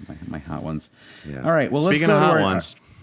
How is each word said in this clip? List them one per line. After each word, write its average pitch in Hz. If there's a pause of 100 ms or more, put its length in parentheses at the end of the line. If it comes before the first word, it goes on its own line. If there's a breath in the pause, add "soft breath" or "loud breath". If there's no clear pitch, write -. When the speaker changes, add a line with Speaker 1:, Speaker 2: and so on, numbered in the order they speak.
Speaker 1:
my, 76 (120)
my 80
Hot 71
Ones. 78 (400 loud breath)
Speaker 2:
Yeah. 67
Speaker 1:
All -
right. 143
Well, 143
Speaker 2:
Speaking 160
Speaker 1:
let's 156
go 151
Speaker 2:
of 147
Speaker 1:
to 156
Speaker 2:
Hot 160
Speaker 1:
our, 151
Speaker 2:
Ones. - (260)